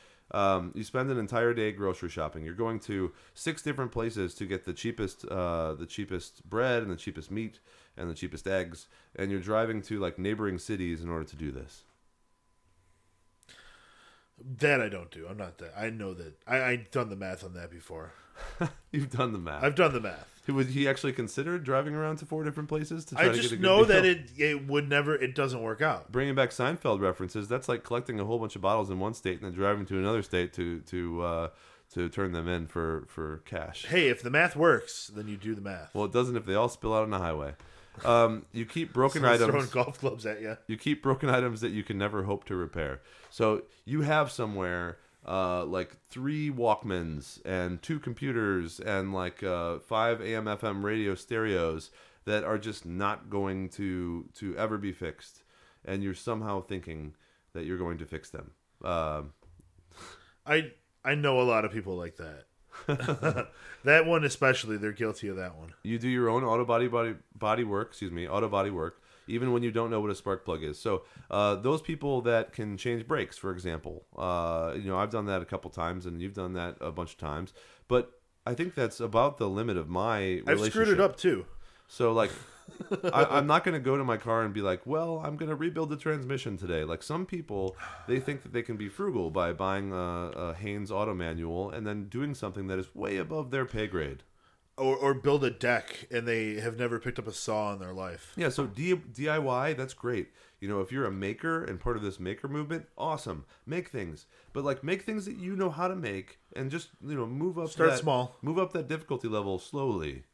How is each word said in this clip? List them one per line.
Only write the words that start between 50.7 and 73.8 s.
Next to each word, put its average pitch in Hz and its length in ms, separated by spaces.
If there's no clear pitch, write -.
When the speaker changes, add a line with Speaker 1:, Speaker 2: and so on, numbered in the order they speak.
Speaker 1:
radio 104 300
stereos 90 760
that 104 200
are 104 140
just 98 280
not 101 440
going 95 400
to, 90 640
to 95 220
ever 110 220
be 98 140
fixed, - 500
and 98 180
you're 98 120
somehow 107 460
thinking 80 540
that 82 120
you're 87 140
going 85 200
to 78 80
fix - 240
them. - 220
Um, 76 480
Speaker 2:
I, 156 260
I 135 100
know 143 260
a - 20
lot 113 220
of 101 80
people 98 240
like 85 200
that. 127 1400
<laughs> - 60
That 160 220
one 165 180
especially, 127 520
they're 104 160
guilty 107 360
of 95 80
that 92 200
one. 80 160
Speaker 1:
You 113 160
do 120 100
your 123 200
own 120 160
auto 117 200
body, 120 240
body, 117 260
body 110 300
work, 101 240
excuse 95 220
me, 85 180
auto 104 200
body 101 220
work, 82 300
even 120 240
when 120 100
you 120 80
don't 117 200
know 113 100
what 104 100
a 98 40
spark 95 300
plug 82 200
is. 76 140
So, 98 240
uh, 101 240
those 131 260
people 143 420
that 113 300
can 107 240
change 117 300
brakes, 135 320
for 98 140
example, 82 520